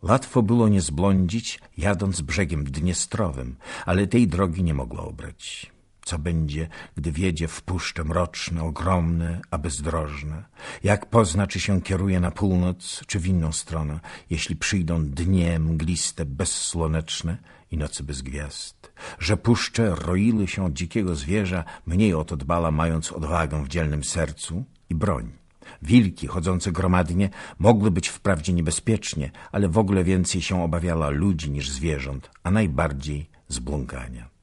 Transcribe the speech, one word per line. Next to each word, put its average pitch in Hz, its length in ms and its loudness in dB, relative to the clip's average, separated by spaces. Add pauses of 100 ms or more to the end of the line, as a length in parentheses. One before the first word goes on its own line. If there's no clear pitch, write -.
Łatwo 120 400 4
było 113 240 4
nie 101 140 6
zblądzić, 92 760 0 (180)
jadąc 95 440 0
brzegiem 76 420 -2
Dniestrowym, 69 920 -2 (300)
ale 95 220 2
tej 113 200 6
drogi 87 360 2
nie 80 100 2
mogła 62 300 -4
obrać. - 680 -14 (340)
Co 85 140 -4
będzie, 80 480 -2 (280)
gdy 78 160 -4
wjedzie 82 360 0
w - 140 -10
puszcze - 420 -4
mroczne, 82 600 -2
ogromne, 85 800 0 (100)
a - 60 -2
bezdrożne? 76 840 -4 (400)
Jak 101 220 4
pozna, 98 420 4
czy 95 120 -4
się 95 220 2
kieruje 92 380 0
na 87 120 2
północ, 90 760 0
czy 101 120 -2
w 85 80 -2
inną 85 240 2
stronę, 78 480 -4 (300)
jeśli 80 260 -4
przyjdą 85 500 0
dnie 85 540 2
mgliste, 80 680 0
bezsłoneczne 80 1120 -2 (340)
i 82 60 -4
nocy 73 260 -4
bez 69 180 -8
gwiazd? 69 720 -12 (260)
Że 85 180 2
puszcze 113 580 2
roiły 101 520 2
się 95 180 -2
od 85 80 0
dzikiego 87 420 -2
zwierza, 90 480 -2 (220)
mniej 92 280 4
o 78 100 0
to 82 140 -4
dbała, 82 340 2
mając 80 400 0
odwagę 78 520 -2
w 69 40 -6
dzielnym 73 360 -2
sercu 80 600 -4 (260)
i 85 60 -2
broń. 67 460 -2 (400)
Wilki, 98 460 4
chodzące 90 440 0
gromadnie, 90 580 2 (300)
mogły 104 320 6
być 87 160 0
wprawdzie 90 460 0
niebezpiecznie, 80 760 0 (200)
ale 101 180 2
w 82 80 2
ogóle 98 260 4
więcej 90 380 2
się 90 220 0
obawiała 82 460 0
ludzi 78 420 0
niż 69 180 -4
zwierząt, 69 640 -6 (120)
a 90 80 -2
najbardziej 73 800 -2 (180)
zbłąkania. 62 840 -8 (140)